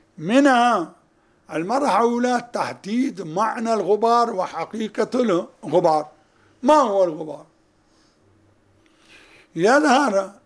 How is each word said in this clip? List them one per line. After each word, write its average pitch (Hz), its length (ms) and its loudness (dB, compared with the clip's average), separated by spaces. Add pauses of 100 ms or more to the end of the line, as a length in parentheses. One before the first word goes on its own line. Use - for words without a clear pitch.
(180)
منها 240 760 2 (600)
المرحلة 202 440 -2
الأولى 240 560 0
تحديد 196 680 -6
معنى 220 520 -4
الغبار 220 600 2
وحقيقة 190 840 -6
الغبار. 170 920 0 (560)
ما 277 100 6
هو 214 300 4
الغبار؟ 156 420 -6 (2000)
يظهر 240 760 2 (140)